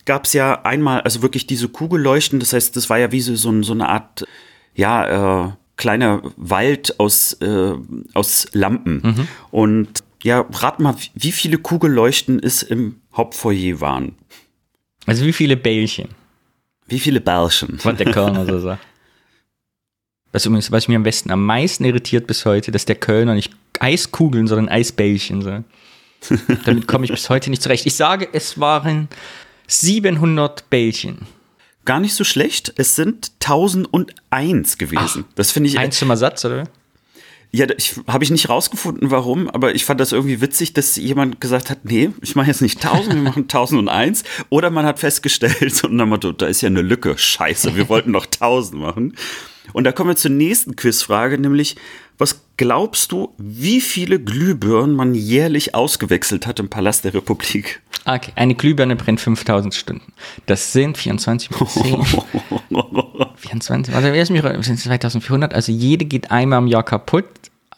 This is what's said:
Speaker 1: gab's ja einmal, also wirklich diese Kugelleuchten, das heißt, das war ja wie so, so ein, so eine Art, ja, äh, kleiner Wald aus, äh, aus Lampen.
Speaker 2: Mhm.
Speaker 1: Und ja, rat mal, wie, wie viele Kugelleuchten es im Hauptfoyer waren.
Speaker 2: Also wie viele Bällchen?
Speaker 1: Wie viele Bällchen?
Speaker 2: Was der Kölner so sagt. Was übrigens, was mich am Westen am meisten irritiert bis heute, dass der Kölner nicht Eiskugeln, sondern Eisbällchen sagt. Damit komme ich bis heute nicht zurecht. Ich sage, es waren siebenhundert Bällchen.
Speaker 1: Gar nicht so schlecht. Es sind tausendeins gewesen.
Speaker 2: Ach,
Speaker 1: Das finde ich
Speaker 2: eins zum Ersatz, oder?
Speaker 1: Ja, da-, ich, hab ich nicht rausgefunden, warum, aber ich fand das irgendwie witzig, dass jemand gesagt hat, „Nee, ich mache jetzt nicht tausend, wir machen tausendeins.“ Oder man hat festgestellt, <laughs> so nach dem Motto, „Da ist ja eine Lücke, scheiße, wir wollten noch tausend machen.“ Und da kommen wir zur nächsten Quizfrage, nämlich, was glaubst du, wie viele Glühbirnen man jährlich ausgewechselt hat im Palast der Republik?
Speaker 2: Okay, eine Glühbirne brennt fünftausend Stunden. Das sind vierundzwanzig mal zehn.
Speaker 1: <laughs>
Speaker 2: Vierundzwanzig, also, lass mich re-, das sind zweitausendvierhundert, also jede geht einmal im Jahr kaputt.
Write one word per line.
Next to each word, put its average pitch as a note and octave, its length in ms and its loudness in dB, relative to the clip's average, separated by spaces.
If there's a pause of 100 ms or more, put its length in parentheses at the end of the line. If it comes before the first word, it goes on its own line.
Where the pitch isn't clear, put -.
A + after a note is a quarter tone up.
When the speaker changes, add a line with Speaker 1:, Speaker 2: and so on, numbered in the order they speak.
Speaker 1:
gab's C#3 280 -2
ja C3+ 300 2
einmal, C3+ 380 2
also A2+ 200 -2
wirklich B2+ 260 0
diese A#2+ 220 -2
Kugelleuchten, D3 680 2
das A#2 140 -2
heißt, A#2 220 0
das A#2+ 140 -4
war A2+ 80 2
ja A#2+ 140 2
wie B2+ 100 0
so, A#2+ 140 -2
so A2+ 160 0
ein, G#2+ 120 2
so A2 100 -2
eine G#2+ 160 -2
Art, - 360 -4 (500)
ja, G2 720 2
äh, F#2+ 40 -8 (260)
kleiner A2 440 0 (140)
Wald G#2 640 -2
aus, - 340 0
äh, F#2+ 400 0 (400)
aus - 400 0
Lampen. F#2+ 500 2
Speaker 2:
Mhm. A2+ 240 0 (240)
Speaker 1:
Und A2 520 2 (200)
ja, A#2+ 180 2 (100)
rat - 280 -2
mal, D3 200 4
wie, - 140 -14
wie D#3+ 180 -4
viele D#3+ 280 0
Kugelleuchten C3+ 840 2
es - 200 0
im A#2 360 -4 (160)
Hauptfoyer F#2+ 640 -2
waren. C2+ 360 -2 (880)
Speaker 2:
Also A#2 200 0
wie D#3+ 60 2
viele C#3+ 240 2
Bällchen? A2 540 -2 (760)
Speaker 1:
Wie B2 120 -4
viele C3 220 0
Bällchen? E2+ 640 0
Speaker 2:
Was A2+ 140 0
der G#2 140 2
Kölner G2 340 2
so F#2 140 -2
sagt. F#2 240 -6 (1500)
Was A2 140 -2
übrigens, A2 260 0
was A2+ 160 0
mich A#2 100 2
am G#2+ 80 2
Westen - 260 -2
am G2 120 2
meisten B2+ 420 0
irritiert A#2+ 420 0
bis - 180 -4
heute, G#2 260 0
dass G#2+ 140 -2
der G#2+ 100 0
Kölner A2+ 380 2
nicht G#2 180 -2 (280)
Eiskugeln, C3+ 680 2
sondern A2 240 2
Eisbällchen G2+ 720 0
sagt. G2+ 220 -6 (1040)
Damit A#2 220 2
komme B2+ 180 0
ich A#2+ 60 -2
bis - 180 -6
heute C3 200 0
nicht C3 140 -2
zurecht. B2+ 240 0
Ich C3+ 80 -2
sage, F3+ 380 0
es D3+ 260 -6
waren D3+ 480 0 (580)
siebenhundert E3 1040 0
Bällchen. A2+ 500 0 (640)
Speaker 1:
Gar C3 140 0
nicht G3+ 140 0
so G#3 100 0
schlecht. - 540 -2
Es - 180 2
sind - 440 -4
tausendeins E3+ 1400 0
gewesen. - 500 -2
Speaker 2:
Ach, - 80 -20
Speaker 1:
Das G2+ 160 0
finde D3 180 2
ich C#3 100 0
Speaker 2:
eins C3+ 180 -2
zum C3+ 140 0
Ersatz, A#2+ 340 0
oder? B2+ 200 -4 (840)
Speaker 1:
Ja, C3 140 2
da-, - 140 0
ich, - 160 -4 (100)
hab C3 160 0
ich D3 80 0
nicht - 200 2
rausgefunden, C#3+ 600 -2
warum, C3 400 0
aber B2 240 0
ich - 100 -2
fand C#3 160 -2
das C3 120 2
irgendwie B2+ 300 0
witzig, C#3 320 -2
dass - 240 0
jemand C3+ 440 -2
gesagt B2+ 300 -2
hat, - 140 -8
„Nee, A#2 260 2 (100)
ich - 140 -6
mache C3+ 100 4
jetzt C#3 160 2
nicht - 220 0
tausend, G3 320 2
wir D3 80 2
machen C3+ 240 -2
tausendeins.“ B2 760 0 (260)
Oder E3 200 2
man D#3 160 0
hat D3 140 0
festgestellt, C#3 760 0
<laughs> - 0 -
so - 120 0
nach A#2 180 2
dem G#2+ 40 2
Motto, G2 220 0
„Da - 140 -2
ist F#2 160 0
ja A#2 60 0
eine F#2 160 2
Lücke, F#2 340 0
scheiße, E2 580 0
wir G2+ 140 0
wollten A2+ 220 2
noch G2+ 160 0
tausend A#2+ 540 0
machen.“ A2 340 -4 (580)
Und C3 100 0
da B2+ 80 4
kommen F3 200 0
wir E3 40 2
zur - 160 0
nächsten D#3+ 440 0
Quizfrage, A#2+ 640 0
nämlich, C#3+ 360 0 (440)
was - 220 0 (160)
glaubst C3 540 0
du, F#3+ 260 -6
wie B2+ 440 -2
viele F3+ 380 0
Glühbirnen B2 760 2
man B2+ 200 2
jährlich D3 580 2
ausgewechselt G#2+ 720 0
hat G#2+ 120 -6
im G2 100 -4
Palast G#2 360 0
der F#2+ 80 -2
Republik? - 680 -4 (240)
Speaker 2:
Okay, B2+ 300 -4
eine B2+ 200 2
Glühbirne C#3 400 2
brennt A2 260 0
fünftausend G#2 540 0
Stunden. - 360 -10 (360)
Das - 260 0
sind C#3 240 2
vierundzwanzig A#2 540 -2
mal - 160 0
zehn. C3 360 0
Speaker 1:
<laughs> - 1300 -2
Speaker 2:
Vierundzwanzig, B2 600 -4
also, C3+ 140 4
lass E3 200 2
mich E3 140 2
re-, C#3 100 0
das A2 120 -4
sind A#2+ 140 0
zweitausendvierhundert, B2 720 -2
also A2+ 180 0
jede C3+ 340 2
geht C3+ 260 -4
einmal B2 280 2
im B2 80 2
Jahr A2+ 160 4
kaputt. D#3 420 0 (520)